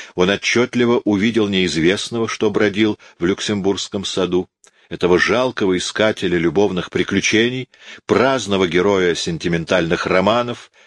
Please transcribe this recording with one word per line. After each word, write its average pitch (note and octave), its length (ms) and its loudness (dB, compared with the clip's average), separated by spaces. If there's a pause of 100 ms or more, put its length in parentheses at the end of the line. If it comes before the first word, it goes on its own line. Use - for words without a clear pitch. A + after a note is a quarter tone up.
(140)
он F#2 160 2
отчетливо A#2+ 720 0
увидел G#2 440 0
неизвестного, F#2+ 800 0
что G#2+ 220 -2
бродил G#2+ 480 0 (200)
в E2+ 60 -4
Люксембургском G2 800 -2
саду, F2+ 440 -2 (400)
этого F2 300 2
жалкого A2 580 0
искателя F#2+ 640 0
любовных F2+ 520 0
приключений, A2 800 0 (380)
праздного G2+ 640 2
героя F2+ 480 2
сентиментальных E2+ 880 -2
романов, A2 640 0 (160)